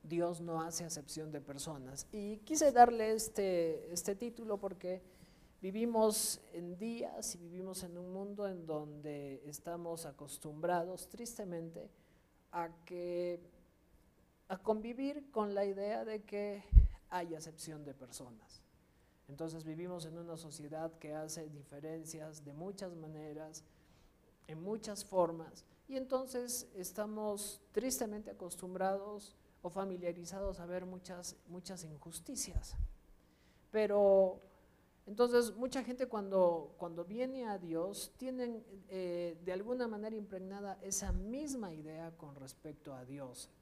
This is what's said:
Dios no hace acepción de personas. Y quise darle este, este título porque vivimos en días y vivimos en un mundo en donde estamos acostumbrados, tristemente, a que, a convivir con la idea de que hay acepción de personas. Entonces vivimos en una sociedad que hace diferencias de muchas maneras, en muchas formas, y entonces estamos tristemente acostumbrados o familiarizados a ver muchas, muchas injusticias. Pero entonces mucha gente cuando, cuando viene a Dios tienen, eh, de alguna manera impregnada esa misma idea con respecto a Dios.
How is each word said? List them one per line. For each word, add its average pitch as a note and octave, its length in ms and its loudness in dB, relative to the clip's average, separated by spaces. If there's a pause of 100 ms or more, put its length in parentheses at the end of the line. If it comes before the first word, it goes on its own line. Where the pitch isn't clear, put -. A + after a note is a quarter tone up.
Dios E3+ 400 0
no E3 200 -2
hace E3+ 220 -4
acepción D#3 480 -8
de C#3+ 100 -6
personas. C#3 720 -8
Y G#3 260 -4
quise D4+ 340 6
darle A#3 400 12
este, F3 800 2
este G3 220 -2
título A3 420 -4
porque F#3 460 -4 (580)
vivimos A3 800 2 (120)
en F3 260 -8
días A3+ 560 -4
y - 20 -16
vivimos F3+ 460 -8
en F3 160 -8
un F3+ 120 -8
mundo G3+ 360 -4
en F3 180 -6
donde D3 840 -6
estamos E3+ 600 -6
acostumbrados, E3 1000 -2
tristemente, F3 800 -8 (640)
a E3+ 180 -2 (140)
que, F3 720 -4 (920)
a F#3+ 120 -4
convivir B3 720 -2
con G#3 240 0
la G3+ 100 4
idea G#3 400 -2
de G#3+ 160 -6
que G3+ 420 -4 (460)
hay F3 240 -2
acepción D#3 500 -10
de C#3 120 -12
personas. B2 680 -16 (680)
Entonces D#3+ 360 -6
vivimos E3 420 -6
en E3 140 -10
una E3+ 180 -8
sociedad D#3+ 640 -8
que D3+ 160 -8
hace D#3 340 -6
diferencias D3+ 960 -10
de C#3+ 80 -12
muchas F#3 420 -8
maneras, D#3 680 -10 (840)
en D#3 160 -10
muchas G#3 420 -6
formas, E3 640 4 (220)
y C4+ 100 -4
entonces B3+ 800 -2
estamos G#3 840 -4 (120)
tristemente G#3+ 580 -2
acostumbrados G3 1040 -2 (280)
o F3 80 -6
familiarizados F3+ 880 -4
a E3+ 80 -8
ver F3+ 180 -4
muchas, F3+ 500 -10 (120)
muchas F3+ 360 -10
injusticias. D#3+ 920 -6 (960)
Pero G3+ 720 8 (640)
entonces A#3 480 6
mucha B3+ 280 -2
gente B3 220 -2
cuando, F#3+ 720 4
cuando E3+ 260 -6
viene B3 440 -4
a G3+ 100 -2
Dios F3+ 600 -4
tienen, B3 460 -4 (260)
eh, F3 540 -2
de F3+ 100 -2
alguna A#3 340 -2
manera A3 280 -4
impregnada G3 680 -8
esa G3 280 -2
misma A3+ 640 -2
idea D#3 420 -10
con C#3+ 200 -16
respecto C#3 580 -14
a B2 120 -12
Dios. C3 440 -12 (120)